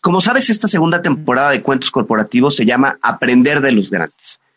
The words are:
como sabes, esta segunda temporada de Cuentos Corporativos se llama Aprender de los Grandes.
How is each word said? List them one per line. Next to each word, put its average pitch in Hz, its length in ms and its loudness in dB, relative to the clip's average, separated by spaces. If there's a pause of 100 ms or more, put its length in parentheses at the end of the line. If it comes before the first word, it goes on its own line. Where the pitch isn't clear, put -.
como 180 200 2
sabes, 233 300 2
esta 214 180 -2
segunda 170 320 0
temporada 143 500 -2
de 139 120 -2
Cuentos 135 280 -2
Corporativos 117 680 0
se 120 100 0
llama 127 360 0
Aprender 123 580 2
de 135 120 2
los 98 180 0
Grandes. - 500 -8 (160)